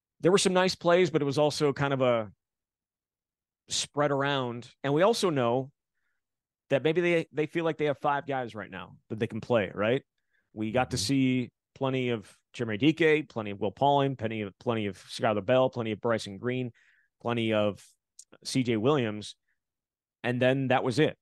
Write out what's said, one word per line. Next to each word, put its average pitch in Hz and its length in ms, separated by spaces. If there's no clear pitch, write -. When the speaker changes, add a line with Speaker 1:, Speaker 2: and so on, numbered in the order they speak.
Speaker 1:
there 160 100
were 196 60
some 190 160
nice 185 220
plays, 175 340
but 147 120
it 143 40
was 139 120
also 147 360
kind 139 200
of 131 80
a 117 300
spread - 440
around. 135 580
And 135 100
we 156 80
also 208 280
know 131 420
that 131 140
maybe 165 180
they, 175 300
they 151 140
feel 165 200
like 160 120
they 151 80
have 143 140
five 143 260
guys 127 300
right 101 160
now 90 240
that 110 100
they 113 80
can 113 140
play, - 320
right? 113 300
We 110 180
got 123 200
to 127 60
Speaker 2:
Mm-hmm. 92 60
Speaker 1:
see 127 480
plenty 131 360
of 113 220
Chimere 110 240
Dike, 156 480
plenty 104 240
of 98 80
Will 104 120
Pauling, 139 440
plenty 110 260
of, 98 180
plenty 113 260
of 98 120
Skylar 107 480
Bell, 131 240
plenty 113 220
of 101 80
Bryson 104 380
Green, 123 340
plenty 117 320
of 104 300
C 131 200
J 113 140
Williams. 110 580
And 123 180
then 131 280
that 127 140
was 120 140
it. 147 240